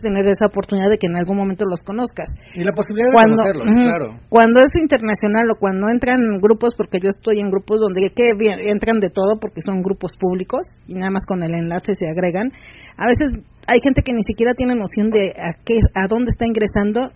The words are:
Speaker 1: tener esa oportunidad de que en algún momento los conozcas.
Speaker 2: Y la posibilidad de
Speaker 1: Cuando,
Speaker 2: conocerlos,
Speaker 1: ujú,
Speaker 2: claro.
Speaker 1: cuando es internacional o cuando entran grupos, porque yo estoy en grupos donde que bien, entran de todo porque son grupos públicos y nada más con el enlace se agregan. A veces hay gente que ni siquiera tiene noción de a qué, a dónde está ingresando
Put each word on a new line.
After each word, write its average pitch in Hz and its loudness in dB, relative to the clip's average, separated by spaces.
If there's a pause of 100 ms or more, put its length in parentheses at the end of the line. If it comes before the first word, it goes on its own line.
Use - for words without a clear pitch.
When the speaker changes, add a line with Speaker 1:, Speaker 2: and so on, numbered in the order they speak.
Speaker 1:
tener 196 0
esa 202 0
oportunidad 196 0
de 214 2
que 202 -2
en 175 -2
algún 180 -2
momento 196 -4
los 180 -4
conozcas. 208 -8 (240)
Speaker 2:
Y 175 -8
la 196 -2
posibilidad 214 -2
de 262 2
Speaker 1:
Cuando, 220 8
Speaker 2:
conocerlos, 196 0
Speaker 1:
ujú, 226 6
Speaker 2:
claro. 131 -4
Speaker 1:
cuando 233 6
es 269 6 (100)
internacional 220 0
o 226 0
cuando 196 -2
entran 247 0 (220)
grupos, 226 2
porque 190 -4
yo 190 0
estoy 214 -2
en 202 -4
grupos 196 -2
donde 190 0
que 240 2 (100)
bien, 208 0
entran 208 0
de 190 0
todo 202 0
porque 170 -10
son 190 -4
grupos 190 -4
públicos 190 -2 (200)
y 170 -16
nada 185 -4
más 196 -2
con 180 -4
el 165 -4
enlace 170 -4
se 175 -4
agregan. 180 -4 (460)
A 190 -4
veces 269 0 (360)
hay 240 2
gente 269 0
que 262 -4
ni 226 -2
siquiera 233 -2
tiene 247 -2
noción 208 -4
de 208 0
a 165 -8
qué, 233 0 (140)
a 190 -2
dónde 226 -2
está 233 -2
ingresando 214 -2